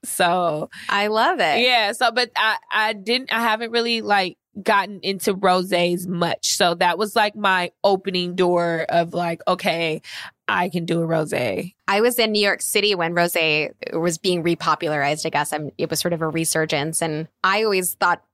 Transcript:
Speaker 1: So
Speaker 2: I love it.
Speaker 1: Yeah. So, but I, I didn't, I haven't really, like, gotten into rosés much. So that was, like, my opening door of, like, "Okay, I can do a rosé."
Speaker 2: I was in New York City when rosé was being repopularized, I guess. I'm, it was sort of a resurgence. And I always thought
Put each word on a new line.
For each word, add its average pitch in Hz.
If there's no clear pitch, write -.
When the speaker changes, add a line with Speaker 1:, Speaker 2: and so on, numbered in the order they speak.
Speaker 1:
So 175
Speaker 2:
I 202
love 233
it. 170
Speaker 1:
Yeah. 233
So, 233
but 240
I, 214
I 214
didn't, 233
I 226
haven't 226
really, 233
like, 202
gotten 202
into 196
rosés 180
much. 170
So 175
that 175
was, 208
like, 214
my 190
opening 180
door 170
of, 170
like, 170
"Okay, 165
I 180
can 170
do 170
a 165
rosé." 160
Speaker 2:
I 202
was 240
in 220
New 208
York 202
City 208
when 170
rosé 160
was 165
being 180
repopularized, 156
I 160
guess. 147
I'm, 151
it 160
was 156
sort 175
of 165
a 160
resurgence. 160
And 160
I 202
always 185
thought 175